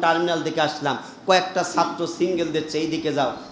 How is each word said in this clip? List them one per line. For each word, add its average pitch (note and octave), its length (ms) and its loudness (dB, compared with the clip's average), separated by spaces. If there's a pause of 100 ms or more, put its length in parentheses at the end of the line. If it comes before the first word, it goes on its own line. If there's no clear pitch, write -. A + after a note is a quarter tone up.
টার্মিনাল E3+ 420 2
দিকে D#3 180 0
আসলাম, C#3 360 0 (300)
কয়েকটা F#3 360 4
ছাত্র E3+ 440 0
সিঙ্গেল E3+ 440 0
দিচ্ছে, D3+ 280 -2
"এই D#3+ 80 -2
দিকে D#3 260 -2
যাও।" C3+ 200 2 (180)